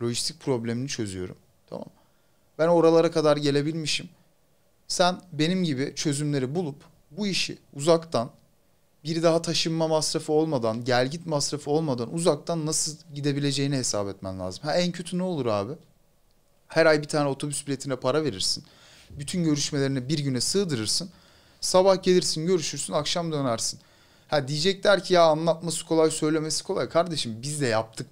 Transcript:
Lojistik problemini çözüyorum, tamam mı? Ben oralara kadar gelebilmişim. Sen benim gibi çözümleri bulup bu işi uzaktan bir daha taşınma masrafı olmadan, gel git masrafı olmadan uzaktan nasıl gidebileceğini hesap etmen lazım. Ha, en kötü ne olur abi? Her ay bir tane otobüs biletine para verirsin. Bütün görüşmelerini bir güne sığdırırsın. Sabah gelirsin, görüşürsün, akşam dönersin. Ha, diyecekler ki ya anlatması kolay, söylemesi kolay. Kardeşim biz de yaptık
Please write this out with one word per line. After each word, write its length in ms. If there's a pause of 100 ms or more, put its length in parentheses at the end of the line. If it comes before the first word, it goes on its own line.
Lojistik 380
problemini 480
çözüyorum, 480 (340)
tamam 140
mı? 80 (640)
Ben 100
oralara 420
kadar 260
gelebilmişim. 720 (800)
Sen 320 (120)
benim 320
gibi 320
çözümleri 580
bulup 220 (340)
bu 160
işi 320 (160)
uzaktan 560 (760)
bir 180
daha 200
taşınma 460
masrafı 440
olmadan, 520
gel 260
git 160
masrafı 440
olmadan 440
uzaktan 520
nasıl 300 (180)
gidebileceğini 640
hesap 320
etmen 320
lazım. 240
Ha, 100
en 180
kötü 260
ne 40
olur 240
abi? 260 (960)
Her 180
ay 160
bir 60
tane 200
otobüs 380
biletine 300
para 280
verirsin. 400 (460)
Bütün 340
görüşmelerini 640
bir 100
güne 220
sığdırırsın. 680 (500)
Sabah 420
gelirsin, 440
görüşürsün, 460
akşam 400
dönersin. 480 (480)
Ha, 200
diyecekler 560
ki 100
ya 80
anlatması 640
kolay, 240
söylemesi 540
kolay. 240
Kardeşim 540
biz 180
de 60
yaptık 460